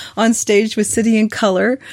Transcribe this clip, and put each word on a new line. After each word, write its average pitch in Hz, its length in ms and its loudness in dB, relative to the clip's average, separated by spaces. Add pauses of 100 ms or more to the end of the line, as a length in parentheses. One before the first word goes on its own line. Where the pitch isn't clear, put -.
(160)
on 226 160 2
stage 220 440 0
with 214 100 0
City 226 320 0
and 214 120 0
Colour, 202 480 0 (140)